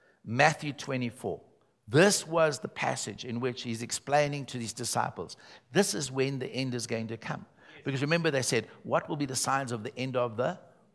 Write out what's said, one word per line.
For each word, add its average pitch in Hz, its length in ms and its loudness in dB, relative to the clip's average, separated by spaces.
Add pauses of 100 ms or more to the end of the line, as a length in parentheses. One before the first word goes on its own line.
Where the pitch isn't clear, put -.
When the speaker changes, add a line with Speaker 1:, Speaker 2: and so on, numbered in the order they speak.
(260)
Speaker 1:
Matthew 147 480 2
twenty-four. 123 640 -4 (480)
This 170 380 6
was 160 340 2
the - 100 -8
passage 127 560 -4
in 120 140 -4
which 123 220 -2
he's 117 220 -4
explaining 143 640 0
to 127 100 -8
his 113 160 -6
disciples, 113 640 -4 (340)
this 196 220 4
is 147 180 -4
when 135 280 0
the 127 80 -4
end 127 260 -2
is 117 140 -4
going 113 200 -4
to 113 100 -6
come. - 280 -8 (300)
Speaker 2:
Yes. - 80 -20
Speaker 1:
Because 135 180 -2
remember 160 300 4
they 135 100 2
said, 120 260 2 (160)
"What 139 260 0
will 165 80 -4
be 143 80 -2
the 127 100 -4
signs 135 360 0
of 113 120 -4
the 123 120 -8
end 127 200 -2
of 120 220 0
the 156 200 0 (380)